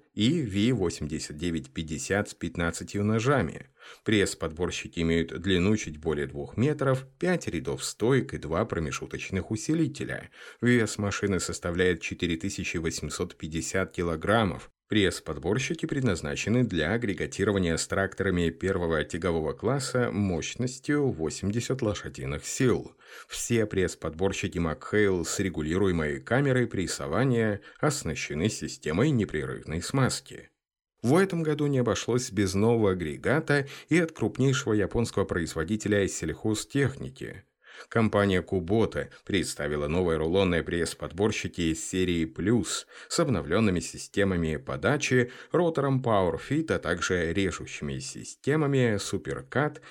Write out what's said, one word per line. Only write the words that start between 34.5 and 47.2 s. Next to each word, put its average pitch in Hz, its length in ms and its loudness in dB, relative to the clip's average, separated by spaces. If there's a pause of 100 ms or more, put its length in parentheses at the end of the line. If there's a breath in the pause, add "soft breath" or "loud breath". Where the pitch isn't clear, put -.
японского 104 540 0
производителя 90 840 0
сельхозтехники. 110 1400 -4 (460 loud breath)
Компания 101 500 4
Kubota 90 680 0 (180 loud breath)
представила 73 600 -2
новые 82 300 2
рулонные 87 460 2
пресс-подборщики 82 1080 -2
из - 140 -6
серии 90 380 0
Plus 92 640 0 (220 loud breath)
с - 120 -2
обновлёнными 95 600 2
системами 87 760 0
подачи, 123 760 0 (220 loud breath)
ротором 143 480 2
Power 101 400 2
Fit, 151 320 0
а 82 60 2
также 87 560 0